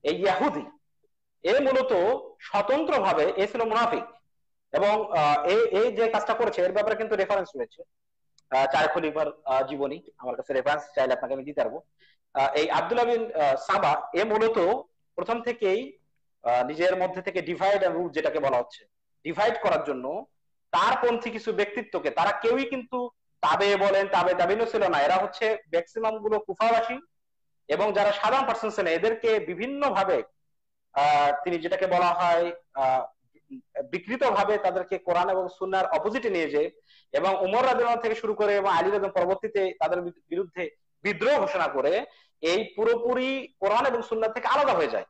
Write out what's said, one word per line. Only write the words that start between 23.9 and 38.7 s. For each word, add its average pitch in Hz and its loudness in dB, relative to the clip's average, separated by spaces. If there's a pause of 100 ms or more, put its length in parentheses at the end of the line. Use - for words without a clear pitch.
তাবে 185 2
তাবিনও 190 2
ছিল 214 0
না, 156 2
এরা 170 4
হচ্ছে 208 -2 (160)
maximum 220 -2
গুলো 214 0
কুফাবাসী 226 0 (680)
এবং 196 0
যারা 202 2
সাধারণ 254 0
person 226 -2
ছিলেন 180 -2
এদেরকে 220 2
বিভিন্নভাবে, 190 -2 (680)
আহ, 143 2
তিনি 175 -2
যেটাকে 185 -2
বলা 175 4
হয়, 175 2 (220)
আহ, 131 2 (840)
বিকৃতভাবে 202 0
তাদেরকে 185 -2
কোরআন 180 0
এবং 185 0 (120)
সুন্নাহর 190 0
অপোজিটে 214 -2
নিয়ে 165 -2
যেয়ে 147 0 (400)
এবং 170 0
উমর 190 0
রাদিয়াল্লাহু 240 2
আনহু 233 0
থেকে 220 0
শুরু 214 -4
করে 208 2
এবং 196 2
আলী 180 2